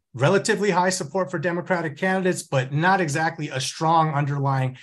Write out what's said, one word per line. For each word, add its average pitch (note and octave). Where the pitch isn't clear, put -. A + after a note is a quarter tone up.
relatively G3
high F#3
support F#3
for F3
Democratic E3+
candidates, F#3
but C3+
not F3+
exactly D#3+
a C3
strong D#3+
underlying C3+